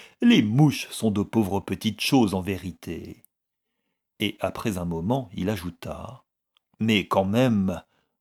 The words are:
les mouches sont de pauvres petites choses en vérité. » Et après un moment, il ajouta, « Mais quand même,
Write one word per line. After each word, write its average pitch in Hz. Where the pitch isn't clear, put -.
les 233
mouches 131
sont 110
de 101
pauvres 98
petites 101
choses 113
en 92
vérité. » 90
Et 104
après 92
un 87
moment, 92
il 92
ajouta, « 90
Mais 107
quand 98
même, 104